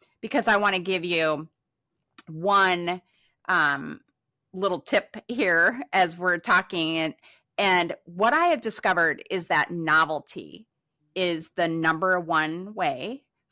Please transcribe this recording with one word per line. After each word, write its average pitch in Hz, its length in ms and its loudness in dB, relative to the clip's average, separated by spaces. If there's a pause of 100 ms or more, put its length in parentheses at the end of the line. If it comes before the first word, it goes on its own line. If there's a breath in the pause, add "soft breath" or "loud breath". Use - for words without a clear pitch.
(220)
because 226 260 -2
I 214 100 4
wanna 202 220 2
give 180 260 -2
you 160 440 0 (800)
one, 180 720 2 (480)
um, 151 520 0 (520)
little 185 260 -2
tip - 380 -4 (100)
here 220 540 2 (120)
as 175 240 2
we're 180 200 0
talking, 170 600 0
and, 160 180 -2 (420 soft breath)
and 180 380 2 (100)
what 196 280 0
I 330 140 4
have 302 140 2
discovered 170 680 0
is 180 180 -4
that 156 240 2
novelty 156 960 -2 (480)
is 175 380 -2
the 170 140 0
number 165 520 0
one 165 560 -2
way 175 480 -4 (280)